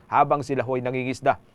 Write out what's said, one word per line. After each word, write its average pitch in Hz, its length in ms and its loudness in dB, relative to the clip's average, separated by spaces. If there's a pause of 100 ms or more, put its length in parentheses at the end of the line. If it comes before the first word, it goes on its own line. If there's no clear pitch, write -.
habang 143 320 4
sila 131 240 -2
ho'y 127 160 -4
nangingisda. 127 560 -2 (180)